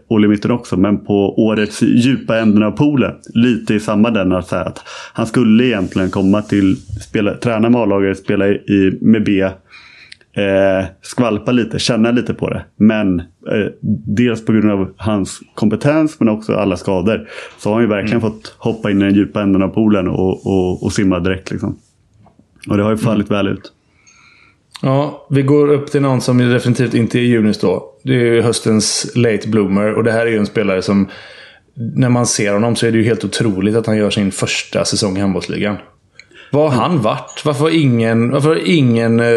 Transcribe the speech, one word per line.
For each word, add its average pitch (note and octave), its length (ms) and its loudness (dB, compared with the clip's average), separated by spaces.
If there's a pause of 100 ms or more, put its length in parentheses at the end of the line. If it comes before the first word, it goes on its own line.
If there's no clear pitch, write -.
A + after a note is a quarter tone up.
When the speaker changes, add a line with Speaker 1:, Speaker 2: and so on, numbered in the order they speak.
Speaker 1:
Olle G#2 200 4
Mitten G#2 240 0
också, A#2+ 260 -4
men G2 280 0
på G2+ 400 2
årets G#2+ 360 -2
djupa A#2 580 2
änden G#2+ 240 4
av G#2+ 80 0
poolen, D3 400 0 (220)
lite A#2 400 2
i G#2 60 0
samma A2 320 2
den, F#2+ 200 0
att, F2+ 160 -2
så - 80 -4
här, E2+ 100 -4
att - 140 -10 (340)
han A2+ 120 -4
skulle A#2 400 4
egentligen F#2+ 440 0
komma G2 320 0
till, G2 360 0 (240)
spela, G2+ 320 -2
träna A2+ 360 0
med A#2+ 120 4
A-laget, G2 360 0
spela G2 300 -2
i, G2+ 540 2
med A2 220 4
B, F#2+ 180 0
eh, F#2+ 1400 -2 (160)
skvalpa A2+ 500 -2
lite, A#2 280 0
känna A#2 320 0
lite A#2+ 220 0
på - 160 -4
det, - 160 -8 (120)
men, G#2 420 2
eh, E2+ 60 -8 (840)
dels A2 380 0
på A2+ 60 0
grund A2 200 4
av F#2+ 160 0 (100)
hans G2+ 420 -4 (160)
kompetens, C#3+ 640 0
men A2+ 100 2
också G#3+ 240 -2
alla G2+ 240 0
skador, F#2+ 500 -2 (320)
så G#2 100 -4
har G#2 40 0
han A#2 100 2
ju G#2+ 60 2
verkligen G#2+ 320 -2
Speaker 2:
Mm. A2 100 -2
Speaker 1:
fått - 260 -16
hoppa G#2 340 -4
in G2 100 2
i G2+ 40 2
den G2 100 2
djupa G#2 260 0
änden G2 220 2
av F#2+ 60 0
poolen G#2 380 0
och, F#2 400 -2
och, F#2 360 0
och G2 100 -2
simma F#2+ 260 0
direkt, F#2 320 -4
liksom. F2+ 260 -6 (920)
Och G#2+ 80 0
det G2+ 60 2
har G#2+ 80 2
ju G#2+ 60 0
fallit G#2+ 320 -2
Speaker 2:
Mm. G2+ 160 0
Speaker 1:
väl G2 80 -2
ut. - 200 -14 (1080)
Speaker 2:
Ja, C#3 480 -2
vi C#3 120 2
går D3 300 4
upp C#3+ 200 -2
till C#3 100 0
någon C3 200 0
som B2 160 2
definitivt B2 560 2
inte A#2+ 260 0
är - 40 0
junis A2 360 2
då. F#2 240 -2 (200)
Det C3 100 0
är A#2+ 120 2
ju A#2 160 4
höstens A2 720 0
late A#2 320 0
bloomer. G#2 460 0
Och A2 100 0
det A2+ 80 0
här A2+ 140 0
är A#2 60 0
ju A2 60 0
en G#2+ 80 0
spelare G2 360 -2
som... G2 260 2 (680)
När B2 360 -2
man B2 160 0
ser G#2 280 -2
honom A2 220 0
så A#2 100 -2
är A#2 60 2
det A2+ 60 2
ju A2 60 4
helt A2 200 0
otroligt G2+ 520 -2
att A2+ 120 -2
han G#2+ 100 0
gör G#2 120 0
sin G2 220 -2
första - 540 -4
säsong G2 320 -2
i - 40 -2
handbollsligan. F#2+ 540 -2 (760)
Vad D3 220 2
har A#2+ 100 2
han D#3 180 0
varit? - 440 -4
Varför C#3+ 180 -2
har D#3+ 80 2
ingen... A#2 600 2
Varför D3 180 0
har E3 160 0
ingen, A#2 540 2
eh, A#2 60 2 (120)